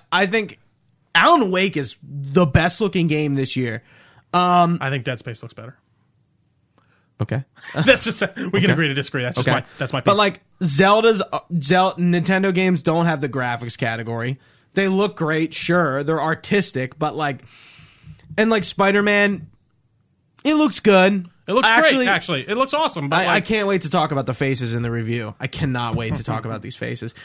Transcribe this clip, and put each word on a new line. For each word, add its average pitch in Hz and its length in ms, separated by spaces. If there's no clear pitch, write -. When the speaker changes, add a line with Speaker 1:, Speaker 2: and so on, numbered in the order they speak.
Speaker 1:
I 190 140
think 208 320
Alan 202 340
Wake 185 260
is 135 260
the 139 440
best 165 340
looking 185 280
game 151 260
this 135 220
year. 117 260
Um, 175 480
Speaker 2:
I 135 100
think 135 140
Dead 127 140
Space - 240
looks - 120
better. 117 220
Speaker 1:
Okay. 120 240
Speaker 2:
<laughs> - 140
That's 254 180
just, - 160
we - 140
can 185 300
Speaker 1:
Okay. 180 80
Speaker 2:
agree 160 160
to 135 60
disagree. 135 280
That's 123 140
just 123 120
Speaker 1:
Okay. 127 120
Speaker 2:
my, - 40
that's 131 160
my 131 80
Speaker 1:
But, 196 100
Speaker 2:
piece. 202 60
Speaker 1:
like, 202 220
Zelda's, 196 600
uh, - 60
Zel-, 185 340
Nintendo 180 580
games 185 300
don't 165 240
have 156 160
the 147 60
graphics 120 500
category. 117 600
They 196 140
look 190 280
great, 160 380
sure. 151 500
They're 156 160
artistic, 156 800
but, 151 180
like, 143 260
and, 220 140
like, 220 140
Spider-Man, 202 840
it 311 120
looks 302 240
good. 190 460
Speaker 2:
It 185 60
looks 262 120
Speaker 1:
Actually, 320 380
Speaker 2:
great, 247 40
actually. 165 400
It 208 100
looks 269 160
awesome, 262 340
but, 160 120
Speaker 1:
I, - 20
I 185 40
Speaker 2:
like 196 100
Speaker 1:
can't 214 200
wait 196 160
to 147 80
talk 160 220
about 139 140
the 127 80
faces 127 400
in 120 80
the 117 80
review. 117 500
I 135 60
cannot 123 480
wait 113 220
to 113 80
talk 110 200
about 113 160
Speaker 2:
<laughs> - 20
Speaker 1:
these 113 140
faces. 117 380